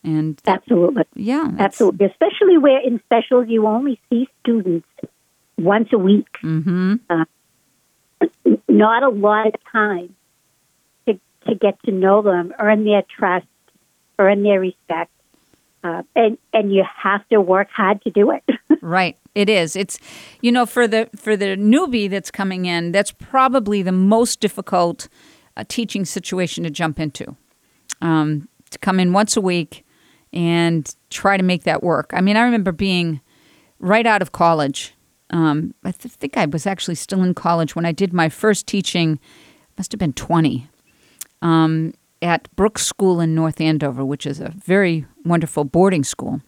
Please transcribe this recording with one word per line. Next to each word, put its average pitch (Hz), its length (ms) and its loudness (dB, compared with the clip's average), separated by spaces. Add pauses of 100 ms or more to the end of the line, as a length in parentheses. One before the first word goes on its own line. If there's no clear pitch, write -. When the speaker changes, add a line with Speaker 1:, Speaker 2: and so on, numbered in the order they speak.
Speaker 1:
And 156 420 -4
Speaker 2:
Absolutely. 202 580 2 (120)
Speaker 1:
Yeah, 269 300 -2 (120)
that's 196 240 0
Speaker 2:
Absolutely. 196 240 2
Especially 359 540 2
where 269 260 4
in 240 200 0
specials 240 440 2
you 220 160 2
only 240 340 0 (100)
see 254 180 0 (140)
students 185 460 -2 (720)
once 202 340 2
a 233 60 2
week. 196 300 4 (160)
Speaker 1:
Mm-hmm. 180 520 0 (140)
Speaker 2:
Uh, 165 160 0 (1400)
not 220 340 4
a 277 60 4
lot 214 380 2
of 214 60 -2 (180)
time 196 440 -4 (920)
to, 208 120 -2 (280)
to 226 80 0
get 196 280 -2
to 233 80 -2
know 190 300 4
them, 180 380 0
earn 214 260 2
their 208 180 2 (140)
trust, 185 300 -2 (720)
earn 202 240 4
their 202 160 4
respect. 170 520 -6 (720)
Uh, 170 180 -8 (140)
and, 226 220 2 (160)
and 202 200 0
you 190 100 4 (200)
have 202 260 -2
to 220 120 4
work 190 300 0
hard 202 320 0
to 214 80 -4
do 214 200 2
it. - 180 -4
<laughs> 247 60 2 (260)
Speaker 1:
Right. 175 360 -2 (160)
It 202 160 0
is. 175 260 2
It's, 190 220 -6 (440)
you 240 100 2
know, 247 160 2
for 240 200 2
the, 220 280 0
for 214 200 -2
the 196 220 -2
newbie 233 500 2
that's 190 220 -6
coming 185 380 -6
in, 170 240 -4
that's 202 200 -2
probably 247 720 -2
the 185 100 -2
most 202 480 2
difficult, 175 680 -2 (500)
uh, - 100 -12
teaching 208 380 -6
situation 180 600 -6
to 165 40 -4
jump 156 300 -4
into. - 360 -8 (680)
Um, 156 460 0 (220)
to - 80 -18
come 190 220 -2
in 180 120 2
once 202 240 0
a 220 60 0
week 175 420 -4 (500)
and 170 600 0 (160)
try 196 260 0
to 190 80 0
make 180 200 0
that 156 180 -2
work. 156 320 -2
I 175 80 -2
mean, 202 160 2
I 226 60 4
remember 220 280 0
being 175 500 -2 (580)
right 214 260 0
out 214 160 2
of - 120 -6
college. 156 600 0 (380)
Um, 160 420 0 (100)
I 185 80 -6
th-, - 220 -14
think - 240 -8
I 196 80 0
was 151 220 -4
actually 185 280 -6
still 190 280 -4
in 180 100 0
college 170 420 -2
when 170 100 -4
I 170 60 -2
did 180 220 -4
my 165 160 0
first - 380 -2
teaching, 165 520 -2 (600)
must - 140 -10
have 214 60 -12
been 156 140 -2
twenty, 147 540 -2 (760)
um, 160 520 2 (280)
at 170 340 -4
Brooks 208 300 -2
School 185 340 0
in 160 140 0
North 160 260 -2
Andover, 147 460 -2
which 143 220 -6
is 139 120 -8
a - 100 -10
very 175 580 0 (160)
wonderful 165 400 0
boarding 170 400 2
school. - 440 -8